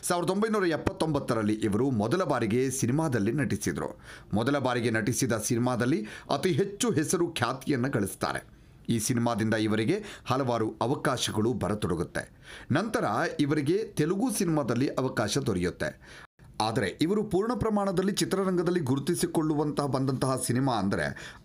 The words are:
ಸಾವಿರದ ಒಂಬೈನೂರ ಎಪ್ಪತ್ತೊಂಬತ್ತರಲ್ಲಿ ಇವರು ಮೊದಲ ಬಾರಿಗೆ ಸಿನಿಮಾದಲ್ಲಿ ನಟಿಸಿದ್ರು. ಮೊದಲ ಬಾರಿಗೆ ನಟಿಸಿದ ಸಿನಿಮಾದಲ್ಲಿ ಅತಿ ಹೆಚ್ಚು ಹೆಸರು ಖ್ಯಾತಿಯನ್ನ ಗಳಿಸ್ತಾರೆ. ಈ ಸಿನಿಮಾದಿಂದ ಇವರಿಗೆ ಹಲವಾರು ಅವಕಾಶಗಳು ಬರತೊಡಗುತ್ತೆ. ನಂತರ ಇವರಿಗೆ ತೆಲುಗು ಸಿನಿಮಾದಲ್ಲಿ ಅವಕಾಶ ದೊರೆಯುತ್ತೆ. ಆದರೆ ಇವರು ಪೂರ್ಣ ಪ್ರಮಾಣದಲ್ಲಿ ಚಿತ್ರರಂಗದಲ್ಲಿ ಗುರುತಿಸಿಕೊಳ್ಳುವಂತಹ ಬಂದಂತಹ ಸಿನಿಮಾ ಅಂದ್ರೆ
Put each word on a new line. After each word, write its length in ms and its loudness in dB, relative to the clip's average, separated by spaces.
ಸಾವಿರದ 280 0
ಒಂಬೈನೂರ 360 2
ಎಪ್ಪತ್ತೊಂಬತ್ತರಲ್ಲಿ 880 0
ಇವರು 360 2
ಮೊದಲ 340 2
ಬಾರಿಗೆ 460 2
ಸಿನಿಮಾದಲ್ಲಿ 600 2
ನಟಿಸಿದ್ರು. 680 -2
ಮೊದಲ 240 2
ಬಾರಿಗೆ 320 0
ನಟಿಸಿದ 420 0
ಸಿನಿಮಾದಲ್ಲಿ 760 0
ಅತಿ 220 2
ಹೆಚ್ಚು 380 0
ಹೆಸರು 420 0
ಖ್ಯಾತಿಯನ್ನ 540 -2
ಗಳಿಸ್ತಾರೆ. 580 -2
ಈ 100 2
ಸಿನಿಮಾದಿಂದ 560 0
ಇವರಿಗೆ 500 0
ಹಲವಾರು 540 0
ಅವಕಾಶಗಳು 720 0
ಬರತೊಡಗುತ್ತೆ. 800 -2
ನಂತರ 320 0
ಇವರಿಗೆ 440 2
ತೆಲುಗು 480 0
ಸಿನಿಮಾದಲ್ಲಿ 560 0
ಅವಕಾಶ 500 0
ದೊರೆಯುತ್ತೆ. 840 -4
ಆದರೆ 400 0
ಇವರು 220 2
ಪೂರ್ಣ 320 0
ಪ್ರಮಾಣದಲ್ಲಿ 580 0
ಚಿತ್ರರಂಗದಲ್ಲಿ 680 0
ಗುರುತಿಸಿಕೊಳ್ಳುವಂತಹ 1080 0
ಬಂದಂತಹ 500 0
ಸಿನಿಮಾ 380 0
ಅಂದ್ರೆ 720 -2